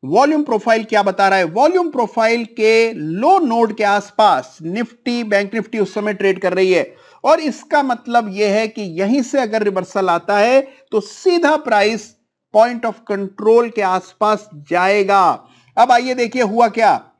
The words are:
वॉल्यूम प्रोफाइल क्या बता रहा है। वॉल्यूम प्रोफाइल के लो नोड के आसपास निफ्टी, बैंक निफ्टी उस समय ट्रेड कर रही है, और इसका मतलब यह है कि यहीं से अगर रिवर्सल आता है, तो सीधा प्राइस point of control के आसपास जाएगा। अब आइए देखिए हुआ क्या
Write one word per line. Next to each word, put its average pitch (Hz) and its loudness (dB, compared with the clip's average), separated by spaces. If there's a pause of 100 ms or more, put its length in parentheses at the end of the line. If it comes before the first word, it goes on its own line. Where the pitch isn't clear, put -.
वॉल्यूम 285 2
प्रोफाइल 226 -2
क्या 214 0
बता 196 0
रहा 190 2
है। 180 2
वॉल्यूम 311 0
प्रोफाइल 233 -2
के 226 2
लो 214 0
नोड 233 0
के 214 -2
आसपास 202 0
निफ्टी, 233 -6
बैंक 202 -2
निफ्टी 220 -6
उस 196 -2
समय 208 -4
ट्रेड 190 0
कर 180 -2
रही 185 2
है, 160 -2 (280)
और 311 2
इसका 294 -2
मतलब 240 -2
यह 202 0
है 220 0
कि 220 -10
यहीं 196 -2
से 269 -2
अगर 214 -2
रिवर्सल 190 -4
आता 170 -2
है, 247 4 (300)
तो 214 0
सीधा 339 0
प्राइस 226 -2 (400)
point 233 2
of 226 -4 (180)
control 208 0
के 214 -2
आसपास 202 -2
जाएगा। 185 0 (300)
अब 247 4
आइए 247 2
देखिए 247 -2
हुआ 226 2
क्या 202 0 (160)